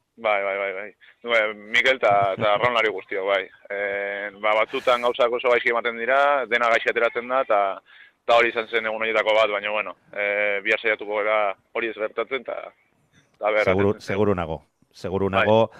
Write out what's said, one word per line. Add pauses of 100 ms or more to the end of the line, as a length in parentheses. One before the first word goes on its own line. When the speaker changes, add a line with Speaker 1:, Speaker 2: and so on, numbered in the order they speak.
(180)
Speaker 1:
Bai,
bai,
bai,
bai. (340)
Bai, (140)
Mikel
ta,
ta
arraunlari
guztiok,
bai. (300)
Eh, (140)
ba,
batzutan
gauzak
oso
gaizki
ematen
dira, (260)
dena
gaizki
ateratzen
da,
ta, (640)
ta
hori
izan
zen
egun
horietako
bat,
baina,
bueno, (160)
eh,
bihar
saiatuko
gara (140)
hori
ez
gertatzen,
ta, (800)
ta
ber,
Speaker 2:
Seguru,
Speaker 1:
atentzen.
Speaker 2:
seguru
nago. (320)
Seguru
Speaker 1:
Bai.
Speaker 2:
nago,